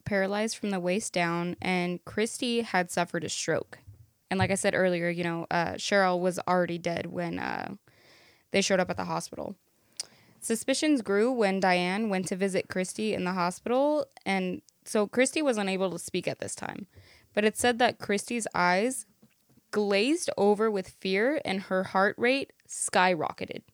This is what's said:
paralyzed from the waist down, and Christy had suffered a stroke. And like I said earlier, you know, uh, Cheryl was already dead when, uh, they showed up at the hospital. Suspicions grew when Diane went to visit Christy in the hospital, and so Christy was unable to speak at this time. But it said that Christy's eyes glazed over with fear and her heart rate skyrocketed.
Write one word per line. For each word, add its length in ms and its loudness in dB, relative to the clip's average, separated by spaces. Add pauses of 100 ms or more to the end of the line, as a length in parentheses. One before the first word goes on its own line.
paralyzed 520 0
from 140 -4
the 100 -2
waist 320 -2
down, 480 0
and 440 -2
Christy 580 -2
had 280 0
suffered 320 -2
a 60 -6
stroke. 500 -4 (520)
And 80 -2
like 120 2
I 40 0
said 200 0
earlier, 360 2
you 120 -2
know, 280 -4
uh, 240 0
Cheryl 460 2
was 180 0 (100)
already 300 2
dead 280 -4
when, 320 -6
uh, 360 -4 (760)
they 120 2
showed 180 2
up 100 -2
at 60 -6
the 80 -4
hospital. 500 -8 (880)
Suspicions 600 2
grew 280 2
when 300 2
Diane 480 2
went 200 0
to 80 -2
visit 320 0
Christy 460 -2
in 100 -2
the 80 -2
hospital, 760 0 (180)
and 380 -2 (220)
so 220 0
Christy 360 0
was 160 2
unable 320 0
to 80 -6
speak 280 -6
at 120 -4
this 160 -8
time. 320 -10 (480)
But 100 2
it 140 2
said 200 2
that 200 2
Christy's 560 -4
eyes 500 2 (680)
glazed 680 2
over 320 4
with 180 -2 (120)
fear 440 0
and 180 -2
her 220 0
heart 340 2
rate 340 0 (140)
skyrocketed. 960 0 (120)